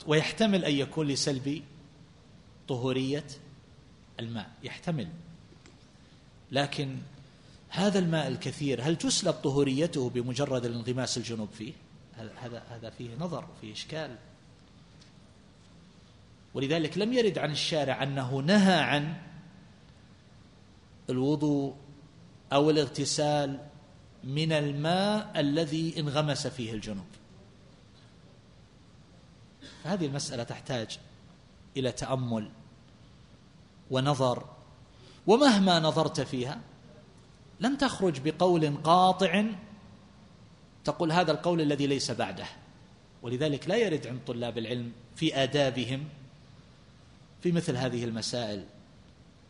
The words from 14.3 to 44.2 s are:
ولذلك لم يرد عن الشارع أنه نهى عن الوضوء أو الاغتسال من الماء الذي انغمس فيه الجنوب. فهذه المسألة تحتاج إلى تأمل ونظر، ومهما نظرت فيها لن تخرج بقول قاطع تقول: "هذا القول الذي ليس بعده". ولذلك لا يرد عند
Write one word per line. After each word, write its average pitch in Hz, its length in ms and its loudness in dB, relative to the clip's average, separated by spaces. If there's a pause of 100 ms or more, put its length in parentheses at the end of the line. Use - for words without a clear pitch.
ولذلك 151 440 -2
لم 214 160 0
يرد 220 240 2
عن 147 140 -2
الشارع 135 520 -2
أنه 139 360 -2
نهى 190 400 6
عن 147 380 0 (1900)
الوضوء 143 680 0 (800)
أو 147 160 6
الاغتسال 147 1000 0 (560)
من 151 280 0
الماء 165 880 0
الذي 160 600 0
انغمس 147 480 0
فيه 113 260 -6
الجنوب. 101 320 -8 (2750)
فهذه 175 220 -2
المسألة 139 380 -4
تحتاج 117 560 -6 (800)
إلى 127 140 0
تأمل 120 600 -4 (1400)
ونظر، 131 540 2 (840)
ومهما 202 520 8
نظرت 151 420 2
فيها 131 380 -4 (1000)
لن 269 180 0
تخرج 190 420 0
بقول 156 580 2
قاطع 185 680 4 (1400)
تقول: 156 280 0
"هذا 170 200 6
القول 165 300 2
الذي 143 260 2
ليس 135 240 0
بعده". 98 340 -4 (760)
ولذلك 127 460 -2
لا 185 80 2
يرد 175 320 2
عند 123 200 -6